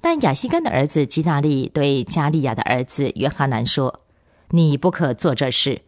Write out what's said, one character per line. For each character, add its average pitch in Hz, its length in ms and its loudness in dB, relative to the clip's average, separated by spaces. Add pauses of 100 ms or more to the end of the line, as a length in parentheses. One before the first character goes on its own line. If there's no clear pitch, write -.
但 330 220 2
亚 147 100 4
西 233 160 -4
干 330 120 0
的 320 80 -2
儿 135 160 2
子 147 200 0
基 160 180 -2
大 151 160 2
利 143 340 0
对 139 300 0
加 143 260 0
利 156 120 2
亚 131 120 -2
的 110 100 -6
儿 127 200 -2
子 135 320 -2
约 135 140 0
哈 143 160 -4
南 120 200 -2
说： - 360 -2 (480)
你 160 260 4
不 139 160 0
可 147 220 0
做 143 200 0
这 131 160 0
事 - 380 -2